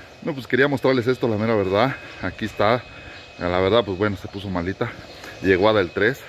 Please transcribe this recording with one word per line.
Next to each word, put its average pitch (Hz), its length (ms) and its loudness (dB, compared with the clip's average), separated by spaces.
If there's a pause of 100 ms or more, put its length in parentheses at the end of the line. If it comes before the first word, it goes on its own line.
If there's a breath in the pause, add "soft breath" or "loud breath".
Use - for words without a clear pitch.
(220 loud breath)
No, 165 120 -4
pues 127 120 -10
quería 135 220 4
mostrarles 131 380 2
esto, 127 220 0
la 104 100 0
mera 113 160 2
verdad. 104 420 2 (240 loud breath)
Aquí 95 240 -6
está. 107 400 0 (560 loud breath)
La 90 200 0
verdad, 101 240 4
pues 92 120 -6
bueno, 101 200 0
se - 120 -12
puso 98 220 -10
malita. 92 420 -4 (500 loud breath)
Llegó 95 280 6
a - 20 6
del 95 180 2
tres, 110 380 0